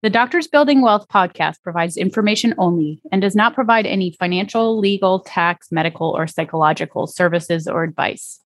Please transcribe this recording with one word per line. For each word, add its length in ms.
The 40
Doctors 360
Building 340
Wealth 280
podcast 520
provides 360
information 600
only 440
and 100
does 140
not 180
provide 320
any 260
financial, 680
legal, 400
tax, 500
medical, 460
or 120
psychological 800
services 600
or 160
advice. 640